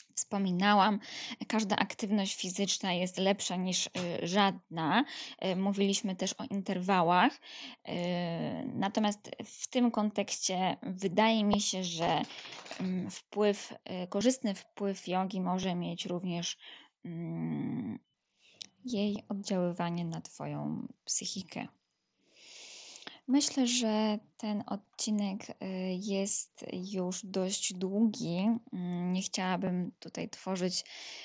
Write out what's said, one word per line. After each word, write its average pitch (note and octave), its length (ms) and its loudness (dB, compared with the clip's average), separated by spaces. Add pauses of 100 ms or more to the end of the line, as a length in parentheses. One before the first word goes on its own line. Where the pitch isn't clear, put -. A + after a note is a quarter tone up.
(140)
wspominałam, G3 840 4 (500)
każda G#3+ 280 2
aktywność G3+ 640 2
fizyczna F#3+ 520 0
jest F3+ 260 0
lepsza F#3+ 380 2
niż, F#3 300 0
y, - 40 -10 (320)
żadna. F#3 840 4 (400)
Y, F#3 120 2
mówiliśmy G3 600 2
też F#3+ 160 -2
o - 120 -6
interwałach. F#3 880 4
Y, - 600 -14 (840)
natomiast G#3 560 0 (140)
w - 240 -12
tym B3 220 4
kontekście G3+ 920 0
wydaje G3 640 2
mi G#3 160 4
się, F#3 240 -2
że, E3 380 2 (580)
mm, F#3 300 -2
wpływ, G3+ 600 0 (320)
y, - 20 -10
korzystny G#3 480 2
wpływ - 540 -6
jogi F#3+ 320 0
może F#3 340 0
mieć F3 320 -4
również, F3 500 -2 (480)
mm, E3 960 -4 (840)
jej G#3 440 -2
oddziaływanie F3 760 0
na E3 160 -6
twoją D3 640 -6 (180)
psychikę. - 640 -6 (1600)
Myślę, C4+ 380 4
że A3 520 2 (180)
ten G#3 300 -4
odcinek, G3+ 840 -2
y, - 40 -12 (480)
jest G3 680 -2
już F#3 520 -4
dość F#3+ 500 -2
długi. F#3+ 760 2 (220)
Mm, F3+ 400 -2
nie F#3 100 0
chciałabym F#3 760 0
tutaj - 300 -8
tworzyć, F#3 560 -2 (400)